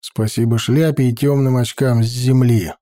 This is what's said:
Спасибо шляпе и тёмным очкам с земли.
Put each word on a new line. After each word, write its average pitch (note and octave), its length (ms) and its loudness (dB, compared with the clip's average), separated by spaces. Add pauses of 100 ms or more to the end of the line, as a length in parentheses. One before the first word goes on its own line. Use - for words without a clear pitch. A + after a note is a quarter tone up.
Спасибо A2+ 560 -2
шляпе C#3 520 0
и A#2+ 60 0
тёмным C#3 420 0
очкам A#2+ 480 0
с - 20 -2
земли. B2 760 0